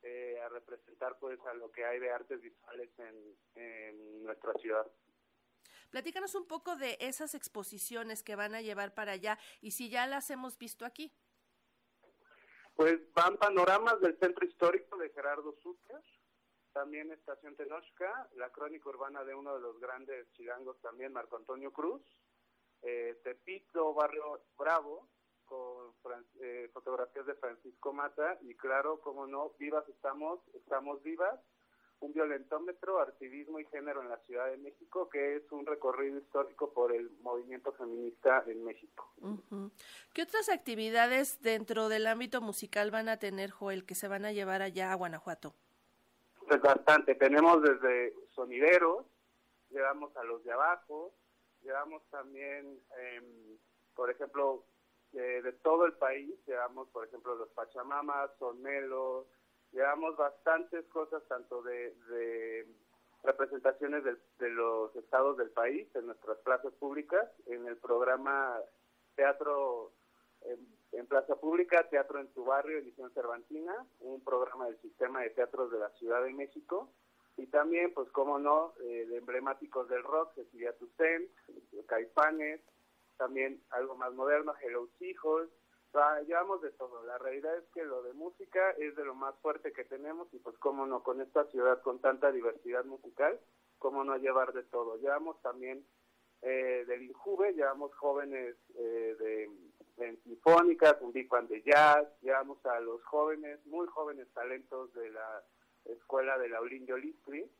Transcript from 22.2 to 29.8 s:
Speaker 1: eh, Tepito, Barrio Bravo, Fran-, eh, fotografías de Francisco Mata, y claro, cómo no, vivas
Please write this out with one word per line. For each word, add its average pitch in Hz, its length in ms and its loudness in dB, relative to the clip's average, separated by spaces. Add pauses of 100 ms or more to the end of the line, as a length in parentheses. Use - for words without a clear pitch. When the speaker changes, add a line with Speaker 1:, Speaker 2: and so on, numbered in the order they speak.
Speaker 1:
eh, 120 420 -6
Tepito, 160 720 -4
Barrio 151 480 -2 (140)
Bravo, 160 520 -2 (920)
Fran-, 120 240 -12 (140)
eh, 123 320 -10
fotografías 127 540 -6
de 139 80 -6
Francisco 127 580 -8
Mata, 147 500 -4
y 120 120 -18
claro, 139 460 -2
cómo 139 260 -10
no, 139 320 -6
vivas 147 300 -4